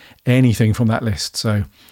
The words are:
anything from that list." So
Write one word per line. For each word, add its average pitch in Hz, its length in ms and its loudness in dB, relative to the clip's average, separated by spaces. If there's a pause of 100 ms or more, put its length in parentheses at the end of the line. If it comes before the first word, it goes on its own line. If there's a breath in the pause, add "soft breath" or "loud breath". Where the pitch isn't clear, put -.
(260 loud breath)
anything 123 480 2
from 120 140 0
that 113 160 -2
list." - 320 -6
So 104 300 -2 (260 loud breath)